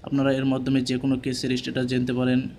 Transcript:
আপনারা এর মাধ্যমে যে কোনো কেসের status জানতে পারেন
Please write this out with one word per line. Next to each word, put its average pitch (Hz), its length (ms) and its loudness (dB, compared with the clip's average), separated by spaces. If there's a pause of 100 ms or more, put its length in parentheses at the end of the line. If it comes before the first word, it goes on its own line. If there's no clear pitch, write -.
আপনারা 139 260 0 (100)
এর 135 60 0
মাধ্যমে 131 340 2 (100)
যে 127 140 0
কোনো 135 200 2
কেসের 127 360 -2
status 127 340 -2
জানতে 123 260 0
পারেন 127 200 4 (200)